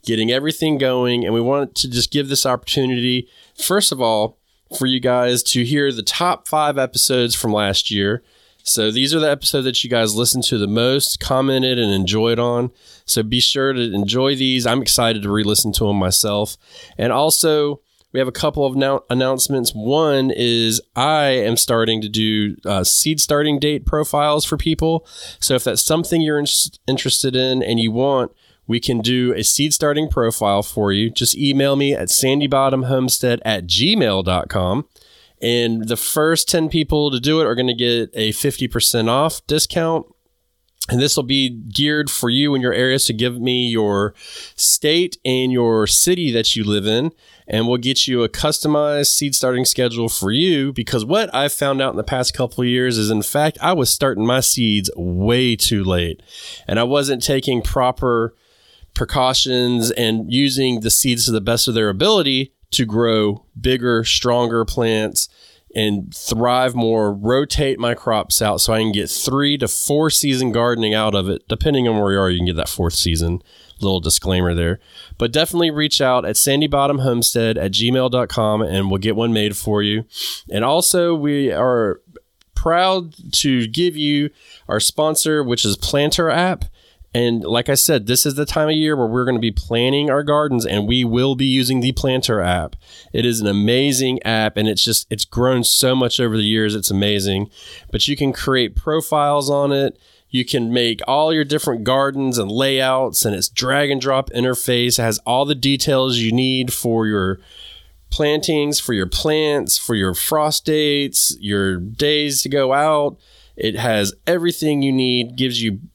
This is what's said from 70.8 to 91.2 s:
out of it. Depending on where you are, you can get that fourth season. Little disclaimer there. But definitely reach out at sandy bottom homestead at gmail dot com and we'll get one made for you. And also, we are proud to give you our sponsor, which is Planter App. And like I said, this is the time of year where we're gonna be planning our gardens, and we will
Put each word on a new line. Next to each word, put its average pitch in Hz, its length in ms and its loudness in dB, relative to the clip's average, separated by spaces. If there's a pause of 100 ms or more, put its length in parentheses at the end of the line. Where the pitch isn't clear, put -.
out 107 220 2
of 95 120 0
it. - 200 -4
Depending 127 400 0
on 110 100 2
where 98 140 2
you 98 80 2
are, 95 100 2
you 90 80 0
can 87 80 0
get 87 80 0
that 80 140 -4
fourth 85 260 -2
season. 82 480 -2 (380)
Little 98 180 0
disclaimer 87 560 0
there. 85 240 0 (400)
But 117 140 -2
definitely 165 400 0
reach 147 280 0
out 127 240 2
at 107 120 -2
sandy 143 320 2
bottom 139 320 2
homestead 117 580 0
at 95 140 0
gmail 123 400 2
dot 123 160 0
com 107 340 0
and 95 260 0
we'll 95 100 0
get 104 180 0
one 117 160 0
made 104 240 0
for 104 260 0
you. 107 220 0 (440)
And 107 160 0
also, 175 480 2
we 143 380 0
are 113 500 0 (540)
proud 175 800 0
to 127 340 2
give 156 300 0
you 147 340 0 (380)
our 107 100 0
sponsor, 156 640 0
which 120 220 -2
is 101 120 0
Planter 151 540 0
App. 180 360 0 (460)
And 120 300 0
like 117 260 0
I 139 60 2
said, 131 320 2
this 123 180 0
is 139 120 0
the 143 100 -2
time 156 220 0
of 156 80 0
year 156 180 0
where 120 140 0
we're 123 160 0
gonna 123 160 0
be 113 100 0
planning 131 600 0
our 143 120 2
gardens, 147 420 0
and 104 220 0
we 123 180 2
will 123 300 2